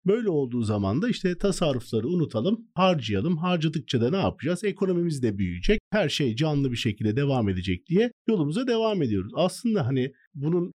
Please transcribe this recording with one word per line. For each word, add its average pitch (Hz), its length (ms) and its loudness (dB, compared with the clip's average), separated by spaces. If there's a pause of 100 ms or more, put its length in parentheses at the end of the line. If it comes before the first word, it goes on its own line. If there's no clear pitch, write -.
Böyle 220 220 2
olduğu 127 340 0
zaman 104 400 0
da 247 60 0
işte 180 300 -2
tasarrufları 135 680 0
unutalım, 170 520 0 (140)
harcayalım. 156 600 2
Harcadıkça 156 640 0
da 120 100 2
ne 185 60 0
yapacağız? 165 480 -2
Ekonomimiz 175 580 0
de 101 160 0
büyüyecek, 90 420 0 (100)
her 196 180 0
şey 117 280 -2
canlı 143 360 0
bir 113 40 -4
şekilde 107 400 -2
devam 135 320 2
edecek 92 400 -2
diye 220 220 4 (180)
yolumuza 190 380 0
devam 220 360 0
ediyoruz. 107 340 0
Aslında 180 500 0
hani 131 260 0 (220)
bunun 165 440 -2